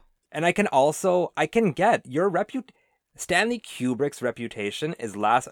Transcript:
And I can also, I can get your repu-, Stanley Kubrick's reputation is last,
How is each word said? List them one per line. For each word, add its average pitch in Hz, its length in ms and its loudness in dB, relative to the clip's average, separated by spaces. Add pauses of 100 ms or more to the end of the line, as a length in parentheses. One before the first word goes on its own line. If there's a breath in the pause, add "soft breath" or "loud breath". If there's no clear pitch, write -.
(320)
And 156 140 -2
I 175 60 4
can 202 160 2
also, 156 680 2
I 151 120 0
can 220 240 2
get 175 340 2
your 160 240 0
repu-, 208 400 -4 (460)
Stanley 220 440 0
Kubrick's 127 640 -4
reputation 117 720 -4
is 107 240 -10
last, 110 340 2